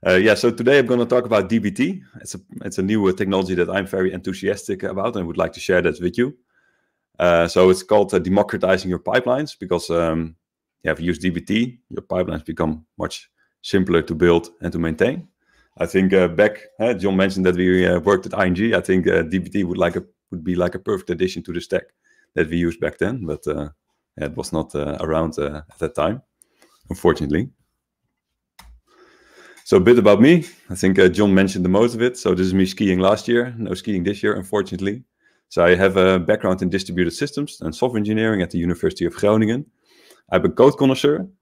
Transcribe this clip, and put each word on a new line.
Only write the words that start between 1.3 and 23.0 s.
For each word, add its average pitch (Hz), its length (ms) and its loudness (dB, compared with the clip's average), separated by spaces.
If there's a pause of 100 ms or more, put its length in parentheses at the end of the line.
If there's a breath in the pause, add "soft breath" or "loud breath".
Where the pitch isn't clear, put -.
D 113 120 0
B 101 120 -4
T. 147 320 -4 (160)
It's - 160 -18
a, - 60 -14 (240)
it's 95 120 -10
a 98 40 -2
new, 101 260 2
uh, 92 60 2
technology 95 420 -2
that 87 140 0
I'm 95 180 -2
very 95 240 -2
enthusiastic 95 720 -6
about 98 320 -4
and 92 120 -4
would 82 100 -8
like 85 160 -2
to - 80 -16
share 90 200 2
that 85 200 -2
with 87 160 -4
you. 127 180 -2 (800)
Uh, 85 300 4
so 92 220 6
it's 92 140 2
called, 104 300 2
uh, 92 60 2
democratizing 92 720 0
your 87 100 -4
pipelines 123 580 -2
because, 90 320 -4
um, 82 460 -2 (480)
yeah, 80 80 -2
if 78 80 -4
you 85 60 -6
use 87 140 -4
D 90 100 -2
B 85 100 -4
T, 117 400 -4 (100)
your - 120 -10
pipelines 90 420 -6
become 80 420 -4 (120)
much - 320 -10 (320)
simpler 92 400 2
to 82 120 -6
build 85 360 2 (100)
and 87 140 -6
to - 40 -4
maintain. 95 480 -2 (520)
I - 80 -2
think, 95 260 2
uh, 92 160 4
back, 101 380 0 (160)
uh, 117 140 0
John 95 200 -2
mentioned 95 300 0
that 90 100 4
we, 92 320 2
uh, 87 140 0
worked 95 240 2
at - 120 -10
I 98 100 2
N 90 80 0
G. 107 200 0
I 90 60 0
think, 92 260 0
uh, 87 140 2
D 82 160 -4
B 87 120 -6
T 101 140 -2
would 85 140 -6
like 87 180 0
a, 85 80 -6 (280)
would 85 120 -12
be 87 120 -2
like 87 200 -2
a 92 40 -10
perfect 95 320 -6
addition 87 320 -4
to 87 100 -12
the 85 80 -6
stack - 220 -4 (520)
that 85 140 -2
we 85 80 -4
used 85 240 -4
back 76 160 -6
then, 107 280 -6